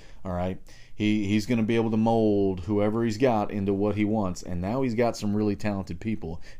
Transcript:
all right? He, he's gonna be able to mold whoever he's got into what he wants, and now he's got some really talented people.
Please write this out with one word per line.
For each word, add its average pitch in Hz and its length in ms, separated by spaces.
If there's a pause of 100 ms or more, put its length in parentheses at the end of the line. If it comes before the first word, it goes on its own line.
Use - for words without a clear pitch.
(260)
all 95 60
right? 90 280 (340)
He, 107 320
he's 104 220
gonna 113 160
be 113 140
able 113 120
to 110 80
mold 107 640
whoever 104 440
he's 110 140
got 110 320
into 101 240
what 101 220
he 104 100
wants, 101 380
and 87 180
now 117 220
he's 123 100
got 117 240
some 104 180
really 104 200
talented 95 440
people. 90 440 (160)